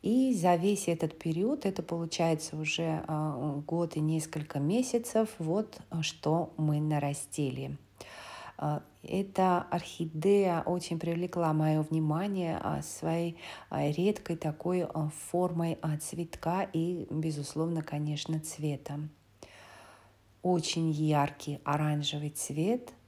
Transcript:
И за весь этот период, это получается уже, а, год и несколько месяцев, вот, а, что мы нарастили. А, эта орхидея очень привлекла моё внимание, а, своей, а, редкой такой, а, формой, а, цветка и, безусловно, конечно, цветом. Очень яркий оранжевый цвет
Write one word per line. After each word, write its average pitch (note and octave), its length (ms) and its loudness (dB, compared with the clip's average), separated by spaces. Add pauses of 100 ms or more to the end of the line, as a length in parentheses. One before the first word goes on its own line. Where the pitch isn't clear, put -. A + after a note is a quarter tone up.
И B3+ 340 4
за F3 220 6
весь G3 320 2
этот D#3+ 300 0
период, F#3 460 0
это F#3+ 180 0
получается E3 720 0
уже, D#3 500 -2
а, D3+ 600 -2
год E3+ 300 0
и D#3 40 0
несколько D#3 580 -2
месяцев, A3+ 720 2 (100)
вот, F3 420 -2 (100)
а, E3 120 -2
что D#3 540 0
мы D3+ 240 2
нарастили. C#3+ 960 -2 (800)
А, D3+ 260 -2 (200)
эта F#3 560 4 (120)
орхидея E3+ 920 2
очень F3 360 -2
привлекла E3+ 540 0
моё D#3 300 4
внимание, D#3+ 800 0
а, C3 200 -2
своей, E3 540 -2 (320)
а, C#3+ 220 0
редкой F3 460 0
такой, E3 480 -2
а, D#3 260 -2 (200)
формой, E3+ 520 0
а, D3+ 160 0
цветка E3+ 760 -4
и, E3+ 380 -2
безусловно, D#3 720 -2
конечно, D3+ 580 -4
цветом. D3+ 680 -6 (1300)
Очень E3 480 2
яркий D3 720 0
оранжевый D3 680 0
цвет F3 640 -2 (160)